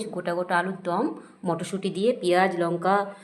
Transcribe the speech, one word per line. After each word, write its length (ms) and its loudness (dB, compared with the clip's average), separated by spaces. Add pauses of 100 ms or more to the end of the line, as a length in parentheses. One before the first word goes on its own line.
(120)
গোটা 220 -4
গোটা 240 -2
আলুর 260 0
দম, 220 0 (400)
মটরশুঁটি 440 -2
দিয়ে 240 0
পেঁয়াজ, 460 4
লঙ্কা, 380 2 (260)